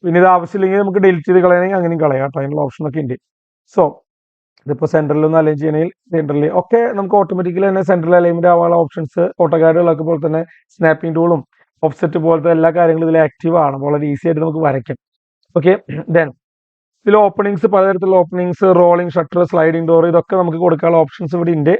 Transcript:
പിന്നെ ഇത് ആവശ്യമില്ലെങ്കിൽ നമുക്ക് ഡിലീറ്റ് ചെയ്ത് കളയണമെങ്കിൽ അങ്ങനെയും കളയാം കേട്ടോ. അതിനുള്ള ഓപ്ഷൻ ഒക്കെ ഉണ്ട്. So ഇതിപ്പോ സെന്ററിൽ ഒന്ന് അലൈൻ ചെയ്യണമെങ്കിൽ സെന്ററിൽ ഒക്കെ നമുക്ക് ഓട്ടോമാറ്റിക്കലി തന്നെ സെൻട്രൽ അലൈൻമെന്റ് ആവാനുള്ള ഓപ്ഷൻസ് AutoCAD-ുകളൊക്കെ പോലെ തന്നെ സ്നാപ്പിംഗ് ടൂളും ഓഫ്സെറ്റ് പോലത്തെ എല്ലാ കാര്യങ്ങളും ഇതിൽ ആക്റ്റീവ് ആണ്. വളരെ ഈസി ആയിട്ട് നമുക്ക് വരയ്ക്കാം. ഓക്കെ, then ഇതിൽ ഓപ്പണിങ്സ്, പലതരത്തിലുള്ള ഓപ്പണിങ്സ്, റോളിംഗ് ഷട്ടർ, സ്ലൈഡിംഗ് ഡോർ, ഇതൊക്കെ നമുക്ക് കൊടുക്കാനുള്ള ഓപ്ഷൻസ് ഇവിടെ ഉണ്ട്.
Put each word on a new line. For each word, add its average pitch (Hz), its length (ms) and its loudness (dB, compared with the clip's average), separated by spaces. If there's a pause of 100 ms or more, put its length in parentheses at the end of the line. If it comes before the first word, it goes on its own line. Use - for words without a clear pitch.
പിന്നെ 175 160 0
ഇത് 185 80 6
ആവശ്യമില്ലെങ്കിൽ 185 540 0
നമുക്ക് 196 220 -2
ഡിലീറ്റ് 180 240 2
ചെയ്ത് 185 140 4
കളയണമെങ്കിൽ 180 360 2
അങ്ങനെയും 170 240 -2
കളയാം 135 220 0
കേട്ടോ. 139 160 -8
അതിനുള്ള 147 220 -6
ഓപ്ഷൻ 143 240 -8
ഒക്കെ 143 140 -6
ഉണ്ട്. 127 140 -6 (600)
So 190 80 2 (840)
ഇതിപ്പോ 147 200 -4
സെന്ററിൽ 151 400 0
ഒന്ന് 160 120 2
അലൈൻ 156 180 0
ചെയ്യണമെങ്കിൽ 156 340 -2 (200)
സെന്ററിൽ 147 340 -2 (140)
ഒക്കെ 233 220 0 (120)
നമുക്ക് 196 240 -2
ഓട്ടോമാറ്റിക്കലി 180 520 -2
തന്നെ 190 140 -2
സെൻട്രൽ 175 340 0
അലൈൻമെന്റ് 170 320 2
ആവാനുള്ള 170 280 2
ഓപ്ഷൻസ് 165 460 -4 (160)
AutoCAD-ുകളൊക്കെ 165 680 2
പോലെ 160 160 -2
തന്നെ 156 200 -2 (300)
സ്നാപ്പിംഗ് 160 460 -2
ടൂളും 165 240 0 (420)
ഓഫ്സെറ്റ് 160 360 -2
പോലത്തെ 165 320 0
എല്ലാ 165 200 2
കാര്യങ്ങളും 165 380 0
ഇതിൽ 160 100 2
ആക്റ്റീവ് 165 380 -2
ആണ്. 143 220 0
വളരെ 147 280 -2
ഈസി 147 200 -4
ആയിട്ട് 160 180 -2
നമുക്ക് 160 200 -4
വരയ്ക്കാം. 135 340 -6 (580)
ഓക്കെ, 175 180 2 (340)
then 165 200 0 (800)
ഇതിൽ 208 100 4
ഓപ്പണിങ്സ്, 202 500 0
പലതരത്തിലുള്ള 190 560 2
ഓപ്പണിങ്സ്, 180 520 -2
റോളിംഗ് 175 420 2
ഷട്ടർ, 175 280 -2
സ്ലൈഡിംഗ് 165 460 0
ഡോർ, 165 160 4
ഇതൊക്കെ 170 300 0
നമുക്ക് 170 220 -2
കൊടുക്കാനുള്ള 170 460 2
ഓപ്ഷൻസ് 156 320 -10
ഇവിടെ 170 160 -2
ഉണ്ട്. 156 280 2